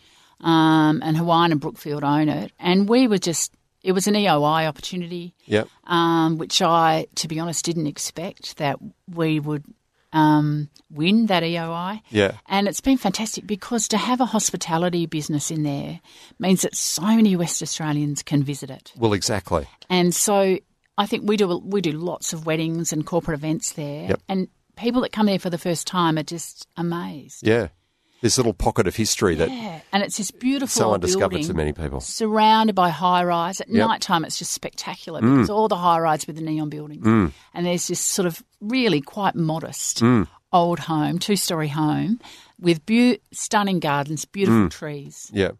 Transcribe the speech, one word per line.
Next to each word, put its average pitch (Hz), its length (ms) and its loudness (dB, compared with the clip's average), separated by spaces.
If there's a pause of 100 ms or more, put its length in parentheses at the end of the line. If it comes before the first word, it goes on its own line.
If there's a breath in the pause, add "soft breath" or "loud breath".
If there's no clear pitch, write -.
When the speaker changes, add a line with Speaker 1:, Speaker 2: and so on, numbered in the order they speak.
(400 soft breath)
Speaker 1:
Um, 160 640 4
and 156 120 0
Hawaiian 170 360 2
and 147 80 0
Brookfield 147 440 -8
own 151 240 2
it. 147 300 -4
And 190 300 2
we 254 200 4
were 202 100 2
just, - 340 -4 (300)
it 185 100 0
was 185 140 0
an 208 100 2
E 202 120 2
O 151 160 4
I 160 220 2
opportunity, 175 680 -8 (120)
Speaker 2:
Yep. 107 220 0 (180 soft breath)
Speaker 1:
um, 165 520 2
which - 240 -2
I, 165 440 4 (100)
to - 120 -6
be 156 120 -4
honest, 170 240 -6
didn't 165 240 -2
expect - 720 -10
that 143 200 -2 (340)
we 160 280 0
would, 147 240 -4 (480)
um, 151 560 4 (220)
win 190 360 2
that 180 160 2
E 170 160 -2
O 165 140 -4
I. 180 380 -6
Speaker 2:
Yeah. 101 220 2 (140)
Speaker 1:
And 196 220 0
it's 165 120 -6
been 269 180 2
fantastic - 480 -4
because 214 420 -4
to 220 80 0
have 247 240 0
a 247 60 2
hospitality 175 800 -2
business 151 440 -4
in 156 140 -4
there 147 360 -6 (380 loud breath)
means 185 240 2
that - 140 -4
so - 260 -4
many 214 320 6
West 170 280 -2
Australians 147 600 -4
can 147 220 0
visit 139 260 -8
it. - 260 -18
Speaker 2:
Well, 113 180 2
exactly. 92 520 -2 (220)
Speaker 1:
And 175 260 4
so 196 440 2 (400)
I 202 80 0
think 226 200 -4
we 214 100 2
do, 180 220 2
we 196 220 -2
do 175 120 -2
lots 160 400 -6
of 160 140 -10
weddings 165 460 -2
and 156 140 -4
corporate 165 320 -2
events 156 340 -4
there. 151 380 -10
Speaker 2:
Yep. - 180 0
Speaker 1:
And 185 200 -2 (280)
people 240 260 0
that - 100 -4
come 214 140 2
there 190 120 2
for 185 120 -4
the 175 80 -4
first 170 280 -4
time 175 320 2
are 151 60 -4
just - 420 -12 (100)
amazed. 170 680 -6
Speaker 2:
Yeah. 107 220 2 (520)
This 113 160 2
little 117 160 2
pocket 110 340 0
of 85 80 -2
history 104 420 0
that 80 140 0
Speaker 1:
Yeah. 202 300 -10 (120)
And 196 120 2
it's - 140 -8
this 202 120 -6
beautiful 262 380 -2 (120)
Speaker 2:
so - 140 4
undiscovered 95 360 2
Speaker 1:
building 82 180 -2
Speaker 2:
to 92 60 -4
many 76 180 0
people. 69 280 -6
Speaker 1:
surrounded 220 760 2
by 180 140 4
high 180 340 2
rise. 175 360 -2
At - 80 -12
Speaker 2:
Yep. 220 200 2
Speaker 1:
night 214 120 -2
time, 170 240 0
it's - 140 -8
just - 140 -8
spectacular - 680 -10
Speaker 2:
Mm. 120 160 4
Speaker 1:
because 123 140 4
all 220 160 2
the 214 100 0
high 175 220 2
rise 156 300 0
with 151 80 -12
the 160 60 -10
neon 156 260 -4
buildings. 151 360 -12
Speaker 2:
Mm. 107 280 4 (200 soft breath)
Speaker 1:
And - 140 -4
there's 175 220 -2
this 175 100 -4
sort - 280 -2
of 165 140 -4 (200)
really 214 400 2
quite 196 340 -4
modest 156 680 -4
Speaker 2:
Mm. 117 260 4 (240 soft breath)
Speaker 1:
old 170 280 4
home, 151 380 -2
two-story 180 500 -2
home, 151 520 0 (400 loud breath)
with 170 260 0
beau-, 240 300 4 (160)
stunning 202 480 0
gardens, 143 440 -2
beautiful 113 420 2
Speaker 2:
Mm. 85 40 -2
Speaker 1:
trees. 147 640 -14
Speaker 2:
Yeah. 95 260 0